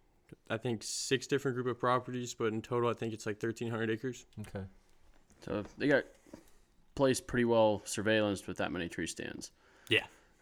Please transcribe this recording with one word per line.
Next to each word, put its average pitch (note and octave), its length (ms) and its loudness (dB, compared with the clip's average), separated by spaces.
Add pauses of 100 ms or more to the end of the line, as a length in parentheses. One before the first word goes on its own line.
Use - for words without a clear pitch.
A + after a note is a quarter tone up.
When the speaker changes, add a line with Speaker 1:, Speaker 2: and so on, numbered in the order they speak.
(500)
Speaker 1:
I A#2 80 -2
think, A2+ 260 -2
six - 440 -2
different C3 280 0
group B2 120 -2
of A#2+ 120 -2
properties, B2 540 0
but A#2 120 -2
in A2 160 0
total, A#2+ 280 0
I A2+ 40 2
think A2 200 -6
it's, G#2+ 120 -10
like, G#2+ 140 -4
thirteen A2+ 300 -4
hundred A2+ 200 -2
acres. A#2 360 -4 (160)
Speaker 2:
Okay. G2+ 240 -10 (800)
Speaker 3:
So G#2 180 -4 (140)
they A#2 100 0
got C#3+ 160 6 (920)
place C3 260 4
pretty B2 240 0
well A2 400 6
surveillanced G#2 600 2
with F#2 100 -6
that F#2+ 140 -2
many E2+ 180 -2
tree E2+ 180 -4
stands. - 440 -8 (380)
Speaker 1:
Yeah. G#2+ 160 2 (360)